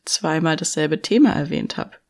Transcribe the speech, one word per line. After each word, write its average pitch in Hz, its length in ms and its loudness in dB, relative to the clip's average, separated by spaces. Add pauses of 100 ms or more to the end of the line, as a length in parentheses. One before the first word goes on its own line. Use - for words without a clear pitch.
zweimal 160 500 0
dasselbe 151 460 -2
Thema 240 300 4
erwähnt - 460 -4
habe. - 160 -8 (160)